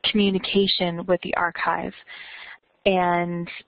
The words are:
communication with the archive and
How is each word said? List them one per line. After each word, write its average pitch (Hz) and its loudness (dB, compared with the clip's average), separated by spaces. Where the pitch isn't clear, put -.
communication 190 2
with 180 2
the - -4
archive 175 -2
and 175 2